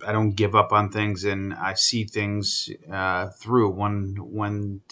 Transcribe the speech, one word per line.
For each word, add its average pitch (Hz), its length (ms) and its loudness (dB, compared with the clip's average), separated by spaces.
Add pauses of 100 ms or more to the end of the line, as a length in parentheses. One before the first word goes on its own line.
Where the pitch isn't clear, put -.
I 107 60 -2
don't 107 240 4
give 101 180 2
up 104 180 4
on 104 200 4
things, 104 320 0
and 98 320 -2
I 95 180 -4
see 113 300 0
things, 104 680 -2 (220)
uh, 92 380 -2
through 110 420 2
when, 98 460 -2
when, 104 640 -4 (100)